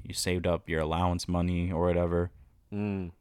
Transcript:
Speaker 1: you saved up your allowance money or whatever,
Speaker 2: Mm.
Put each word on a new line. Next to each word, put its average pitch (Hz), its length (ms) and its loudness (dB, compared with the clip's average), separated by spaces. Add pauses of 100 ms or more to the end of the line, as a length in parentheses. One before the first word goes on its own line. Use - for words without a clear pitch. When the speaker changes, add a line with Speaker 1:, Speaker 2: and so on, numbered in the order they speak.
Speaker 1:
you - 120 -12
saved 90 340 0
up 85 200 0
your 80 120 0
allowance 87 480 0
money 87 420 0
or 85 160 0
whatever, 87 440 2 (420)
Speaker 2:
Mm. 98 480 -4